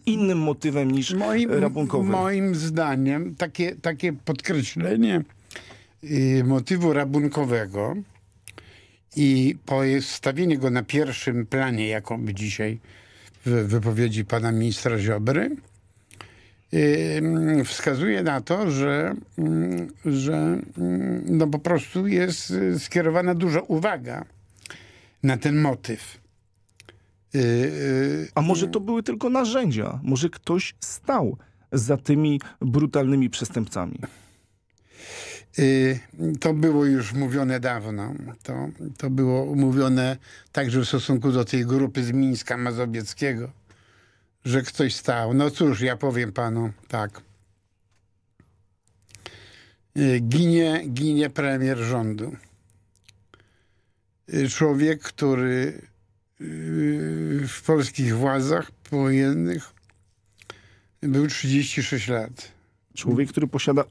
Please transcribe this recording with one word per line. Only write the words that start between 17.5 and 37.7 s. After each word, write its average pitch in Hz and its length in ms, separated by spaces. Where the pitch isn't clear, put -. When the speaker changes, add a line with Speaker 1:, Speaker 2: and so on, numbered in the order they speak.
Speaker 2:
wskazuje 180 580
na 143 180
to, 180 300
że, 143 440
mm, 160 500
że, 139 280
mm, 175 480
no, 160 220
po 147 120
prostu 175 480
jest, 180 440
y, 185 280
skierowana 175 560
duża 170 240
uwaga 156 640
na 131 140
ten 147 240
motyw. 123 600
Y, 139 40
y, 139 960
Speaker 1:
A - 60
może 170 260
to 175 120
były 220 240
tylko 240 260
narzędzia? 226 720
Może 135 260
ktoś - 500
stał - 580
za 135 260
tymi 147 440
brutalnymi 135 680
przestępcami? - 680
Speaker 2:
Y, 131 400
to 160 140
było 151 320
już 127 280
mówione 131 460
dawno. 110 540